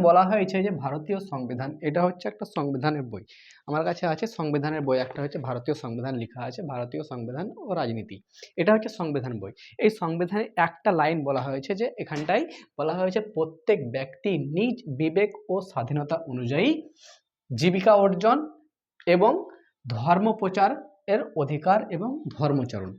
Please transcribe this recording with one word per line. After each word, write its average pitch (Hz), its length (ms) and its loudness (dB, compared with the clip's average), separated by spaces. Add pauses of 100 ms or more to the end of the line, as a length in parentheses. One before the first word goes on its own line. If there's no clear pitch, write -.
বলা 180 180 10
হয়েছে 190 380 2
যে 202 80 0
ভারতীয় 151 480 -4 (120)
সংবিধান, 127 400 -6 (120)
এটা 160 200 0
হচ্ছে 180 260 -2
একটা - 160 -8 (120)
সংবিধানের 143 540 -2
বই, 101 120 -10 (440)
আমার 151 180 -2
কাছে 175 220 -2
আছে 160 200 -2
সংবিধানের 151 600 -2
বই, 127 120 2
একটা 127 240 -6
হচ্ছে 147 160 -6
ভারতীয় 127 440 -4
সংবিধান 123 340 -6
লেখা 117 320 -8
আছে, 127 140 -10
ভারতীয় 135 420 -8
সংবিধান 127 420 -8 (100)
ও 320 180 -12
রাজনীতি, 113 420 -4 (400)
এটা 175 160 2
হচ্ছে 214 260 2
সংবিধান 143 400 -4
বই। 98 140 -10 (260)
এই 214 120 6
সংবিধানে 180 540 -2 (120)
একটা 170 360 2
লাইন 160 320 2
বলা 135 180 0
হয়েছে 139 320 -4
যে 214 120 -2 (120)
এখানটায় 175 460 -2 (320)
বলা 156 180 -2
হয়েছে 185 260 0 (140)
প্রত্যেক 160 440 0 (120)
ব্যক্তি - 400 -6 (260)
নিজ 226 200 0 (220)
বিবেক 170 320 2 (180)
ও 180 120 -2
স্বাধীনতা 147 560 -4 (120)
অনুযায়ী 131 400 0 (840)
জীবিকা 180 440 4
অর্জন 196 440 4 (680)
এবং 180 260 6 (520)
ধর্ম 143 480 2
প্রচারের 202 880 0 (160)
অধিকার 151 420 2 (120)
এবং 196 200 -4 (180)
ধর্মচরণ, 117 720 -2